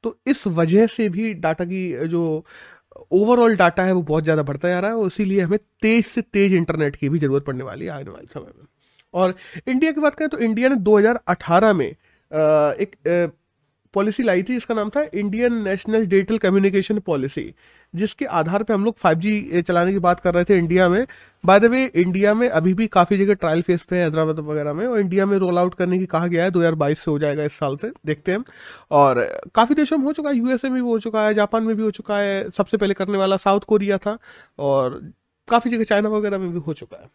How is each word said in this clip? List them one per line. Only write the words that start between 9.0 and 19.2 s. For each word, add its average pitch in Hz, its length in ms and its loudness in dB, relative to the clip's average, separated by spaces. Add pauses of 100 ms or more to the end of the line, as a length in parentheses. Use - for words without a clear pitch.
और 185 220 0 (320)
इंडिया 285 240 2
की 294 80 -4
बात 294 140 0
करें 311 140 -4
तो 294 100 -6
इंडिया 233 300 0
ने 277 80 2
दो 208 220 4
हज़ार 214 300 2
अठारह 185 440 2
में, 147 200 -2
अ, 151 800 0
एक, - 360 -6
अ, 175 300 0 (560)
पॉलिसी 208 280 -2
लाई 190 200 2
थी, 247 140 -4
इसका 233 180 -6
नाम 214 160 -4
था 294 240 -4
इंडियन 214 400 -2
नेशनल 214 520 -2
डिजिटल 196 320 2
कम्युनिकेशन 196 600 2
पॉलिसी, 139 560 -6 (400)
जिसके 208 300 -6
आधार 170 380 -2
पे 214 120 -2
हम 196 100 0
लोग 226 120 -2
फ़ाइव 170 220 2
जी 196 440 -2